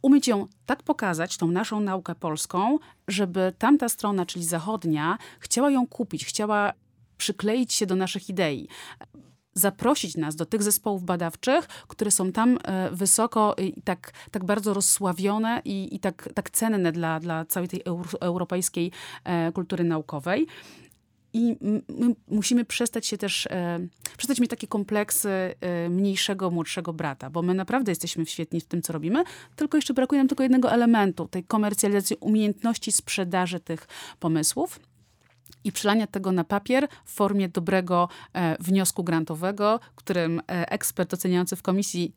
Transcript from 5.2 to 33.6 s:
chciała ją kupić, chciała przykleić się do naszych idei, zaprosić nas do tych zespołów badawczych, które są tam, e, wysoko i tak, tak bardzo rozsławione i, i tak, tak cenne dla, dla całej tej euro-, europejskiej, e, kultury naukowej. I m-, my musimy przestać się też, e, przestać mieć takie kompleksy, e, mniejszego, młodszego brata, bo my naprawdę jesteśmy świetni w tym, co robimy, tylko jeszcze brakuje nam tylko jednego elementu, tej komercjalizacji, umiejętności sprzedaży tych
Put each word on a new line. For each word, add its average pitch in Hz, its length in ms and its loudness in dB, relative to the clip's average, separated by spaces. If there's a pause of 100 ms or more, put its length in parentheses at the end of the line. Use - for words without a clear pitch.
chciała 277 320 2
ją 254 160 2
kupić, - 380 -6
chciała 208 480 0 (440)
przykleić 220 560 0
się 214 120 0
do 185 100 0
naszych 185 340 -2
idei, 170 380 0 (840)
zaprosić 196 640 0
nas 151 180 -2
do 160 100 -4
tych 208 180 0
zespołów 202 400 0
badawczych, 180 640 0 (200)
które 208 240 -2
są 185 200 0
tam, 233 320 4
e, 185 280 -2
wysoko 208 680 2
i - 240 -4
tak, - 300 -4 (200)
tak 185 140 -6
bardzo 208 280 0
rozsławione 202 920 0
i, 196 300 -6
i 185 40 -8
tak, - 340 -4
tak - 160 -6
cenne 202 420 2
dla, 160 280 -2
dla 160 260 -4
całej 175 240 -4
tej - 160 -6
euro-, 175 340 -6
europejskiej, 180 720 -2 (320)
e, 170 280 0
kultury 175 320 -2
naukowej. 165 640 0 (840)
I 226 280 2
m-, 214 280 0
my 240 260 2 (120)
musimy 220 380 2
przestać - 420 -4
się 208 100 -4
też, - 340 -2
e, 175 280 -2 (380)
przestać - 220 0
mieć 240 100 4
takie - 180 -8
kompleksy, 208 640 0 (320)
e, 175 280 -2
mniejszego, 190 640 0
młodszego 170 420 -4
brata, 139 360 -6
bo 170 120 -2
my 180 120 2
naprawdę 202 380 0
jesteśmy 165 340 -2
świetni 165 360 -4
w - 40 -16
tym, 170 160 -2
co - 120 -6
robimy, 175 300 0 (320)
tylko 302 220 0
jeszcze 285 160 0
brakuje 262 280 2
nam 269 60 6
tylko 269 160 2
jednego 254 280 4
elementu, 220 560 4
tej 185 160 -6
komercjalizacji, 202 760 2
umiejętności 214 720 0
sprzedaży 180 680 -2
tych - 280 -8 (320)